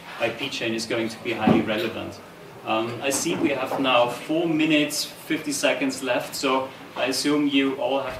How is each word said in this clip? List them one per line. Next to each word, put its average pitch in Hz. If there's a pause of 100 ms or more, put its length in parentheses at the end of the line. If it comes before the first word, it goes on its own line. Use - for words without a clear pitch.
(200)
I -
P 135
chain 117
is 110
going 113
to -
be 120
highly 110
relevant. 107 (460)
Um, 117
I 139
see 165
we 165
have 135
now 135
four 165
minutes, 156
fifty -
seconds 135
left, 123
so 131 (280)
I -
assume 143
you 135
all 135
have 131